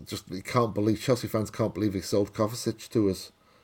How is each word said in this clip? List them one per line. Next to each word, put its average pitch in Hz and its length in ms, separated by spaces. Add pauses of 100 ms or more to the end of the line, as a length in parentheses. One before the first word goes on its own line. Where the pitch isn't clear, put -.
just - 240
he 95 120
can't 113 340
believe, 104 240
Chelsea 120 280
fans 107 220
can't 107 240
believe 101 200
he 95 80
sold 101 320
Kovacic 110 560
to 104 200
us - 220 (320)